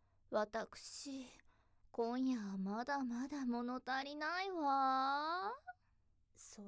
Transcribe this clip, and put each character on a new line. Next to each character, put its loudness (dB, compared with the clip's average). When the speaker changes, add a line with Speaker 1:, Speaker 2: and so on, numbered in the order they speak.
Speaker 1:
私、 -4
今 0
夜 4
は -4
ま -2
だ 0
ま -2
だ -4
物 0
足 -2
り -8
な 0
い 0
わ。 4
Speaker 2:
そ -12